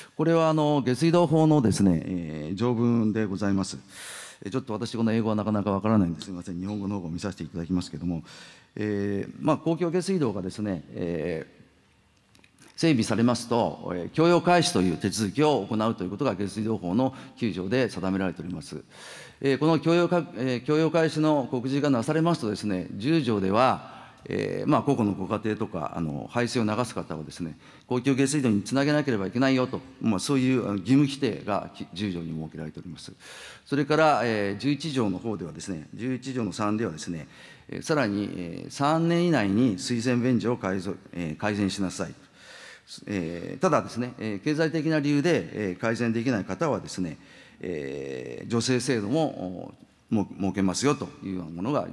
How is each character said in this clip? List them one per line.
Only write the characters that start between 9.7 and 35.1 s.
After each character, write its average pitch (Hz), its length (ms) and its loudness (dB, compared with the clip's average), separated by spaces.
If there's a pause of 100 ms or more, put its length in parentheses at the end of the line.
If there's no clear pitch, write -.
共 170 140 -2
下 175 100 0
水 190 200 -2
道 117 120 2
が 95 100 -6
で 92 80 -4
す - 100 -10
ね、 95 300 -4
え 85 560 -4 (120)
ー、 - 40 -20 (1120)
整 165 140 4
備 120 120 6
さ 104 140 0
れ 113 80 4
ま 120 100 4
す - 140 -6
と、 98 460 0
え 87 100 -4
ー、 92 60 -8
供 160 180 4
用 175 120 6
開 175 220 6
始 - 100 0
と 98 80 4
い 90 120 4
う 80 40 0
手 95 140 0
続 95 220 -2
き 139 100 0
を 135 260 4
行 113 60 -4
う 110 220 0
と 95 80 -6
い - 20 -4
う 90 40 -6
こ 101 80 -8
と 143 60 -2
が 107 120 0
下 101 100 -2
水 107 160 -6
道 110 160 -2
法 87 160 -2
の 131 200 2 (220)
九 113 140 -2
条 90 180 -4
で 123 220 2
定 95 220 -4
め 95 80 0
ら 95 80 0
れ 82 40 -2
て - 100 -10
お - 40 -8
り 135 80 -8
ま 78 80 -8
す。 - 220 -12 (560)
え 139 140 2
ー、 127 40 -2
こ 151 80 2
の 160 140 4
供 165 140 4
用 170 140 4
か、 170 160 2 (120)
え 123 260 -2
ー、 - 20 -18
供 151 120 2
用 160 160 4
開 160 180 4
始 156 80 -4
の 151 320 2
告 123 160 -2
示 135 160 0
が 147 80 2
な 117 140 4
さ 156 80 0
れ 160 80 2
ま 165 160 4
す - 60 -6
と 110 60 0
で 104 60 0
す - 100 -6
ね、 92 280 -2
十 143 300 2
条 113 180 2
で 95 100 2
は、 107 500 2 (260)
え 98 380 -4
ー、 139 60 0
ま 139 80 6
あ、 - 40 2
個 127 100 2
々 107 120 4
の 101 100 2
ご 95 120 -6
家 104 180 -2
庭 107 120 0
と 107 100 -4
か、 78 300 -6
あ 85 40 -4
の、 71 300 -4
排 120 160 0
水 117 160 0
を - 20 2
流 107 200 0
す 123 100 -8
方 82 220 -6
は 78 80 -10
で 73 80 -14
す - 80 -14
ね、 82 180 -8 (300)
公 123 120 0
共 135 140 2
下 139 140 4
水 151 120 0
道 127 100 2
に 101 120 4
つ - 100 -6
な 139 120 2
げ 147 80 2
な 147 100 4
け 143 80 0
れ 110 80 2
ば 95 80 -2
い 92 60 -6
け 120 80 0
な 135 100 4
い 131 60 4
よ 127 100 2
と、 95 140 -6 (200)
ま 104 180 2
あ、 - 20 0
そ 147 140 0
う 135 40 4
い 127 180 2
う、 107 80 0
あ 98 40 -2
の、 101 60 -2
義 92 100 -4
務 135 220 6
規 135 120 -6
定 95 260 -2
が 95 300 -2
き、 - 180 -10
十 95 200 -2
条 85 80 -4
に 82 120 -6
設 78 200 -8
け 80 60 -12
ら 78 60 -8
れ 78 60 -8
て 80 80 -16
お - 40 -14
り 90 60 -14
ま 76 120 -12
す。 - 120 -16 (540)
そ - 80 -2
れ 143 100 2
か 151 120 2
ら、 151 280 6
え 104 320 0
ー、 - 20 -10
十 127 120 -2
一 147 220 -4
条 117 180 2